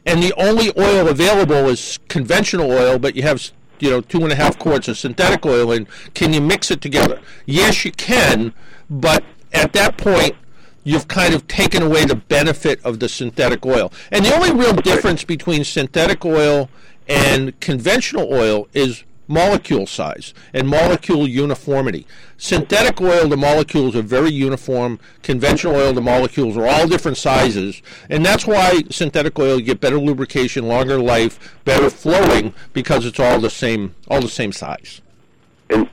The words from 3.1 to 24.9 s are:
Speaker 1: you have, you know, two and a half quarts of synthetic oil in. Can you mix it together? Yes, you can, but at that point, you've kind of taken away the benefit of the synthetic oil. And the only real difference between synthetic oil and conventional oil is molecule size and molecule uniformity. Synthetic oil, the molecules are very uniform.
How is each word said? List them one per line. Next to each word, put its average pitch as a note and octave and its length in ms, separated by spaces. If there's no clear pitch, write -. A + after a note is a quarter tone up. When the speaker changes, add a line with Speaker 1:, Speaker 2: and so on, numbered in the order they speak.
Speaker 1:
you C3 60
have, C#3+ 280
you C#3+ 100
know, B2+ 100
two E3 220
and D#3 100
a C3+ 40
half D3 240
quarts C#3+ 260
of A2+ 100
synthetic F3+ 480
oil A#2+ 280
in. A2+ 160
Can D#3+ 180
you D3+ 80
mix F3 300
it F3+ 100
together? - 400
Yes, F#3 380
you E3+ 60
can, C3+ 640
but D#3 360
at D#3 200
that G3+ 260
point, E3+ 380
you've D3 240
kind F3 260
of - 140
taken F#3+ 340
away D#3 220
the C3+ 100
benefit D3 680
of A2+ 160
the A#2+ 80
synthetic B2 580
oil. A#2 260
And G3+ 120
the B3+ 100
only F4 180
real A#3+ 220
difference F#3 500
between D3+ 400
synthetic E3 600
oil D3 440
and C#3 500
conventional F3 720
oil A2 400
is C3 300
molecule D#3+ 600
size - 480
and C3+ 160
molecule D#3+ 580
uniformity. C3+ 800
Synthetic G3+ 640
oil, F3 260
the C#3+ 120
molecules C#3+ 580
are A2+ 60
very B2+ 280
uniform. C3 680